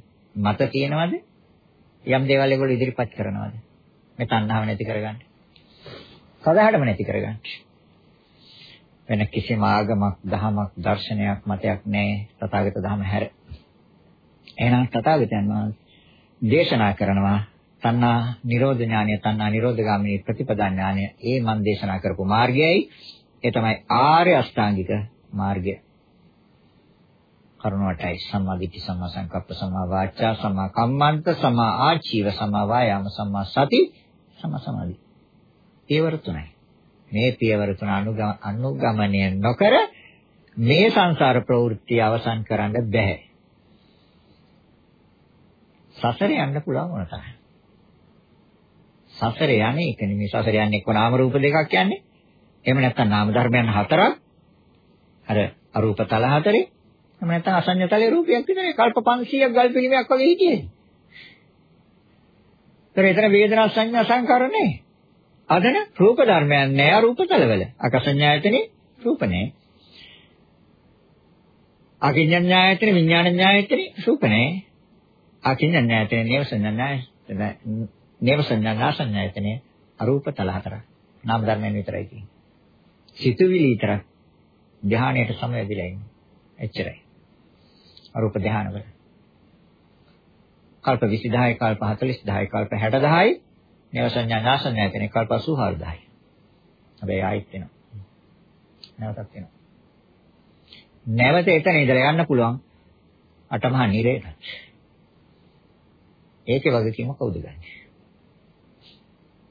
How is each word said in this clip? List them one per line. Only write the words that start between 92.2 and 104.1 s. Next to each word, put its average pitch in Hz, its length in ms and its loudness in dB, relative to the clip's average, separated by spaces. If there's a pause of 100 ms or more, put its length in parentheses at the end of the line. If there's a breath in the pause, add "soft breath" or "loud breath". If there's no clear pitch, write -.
දහය, 101 240 -4
කල්ප 107 280 -4
හැට 110 260 0
දහයයි, 170 420 2 (520)
නේව 120 140 -2
සංඥා 113 340 -2
නා 127 160 2
සංඥායතනේ 104 520 -4
කල්ප 113 220 -2
අසූ 113 240 -2
හාර 98 200 -2
දහයයි. 82 260 -12 (960)
හැබැයි 98 260 -4
ආයෙත් 101 280 -4
එනවා. 95 180 -12 (1300)
නැවතත් 110 380 -12
එනවා. - 200 -18 (1600 loud breath)
නැවත 147 360 2
එතන 165 280 4
ඉඳලා 135 320 2
යන්න 160 160 2
පුළුවන් 123 380 0 (880)
අටමහා 127 360 0
නිරේට. 110 380 0 (2250 loud breath)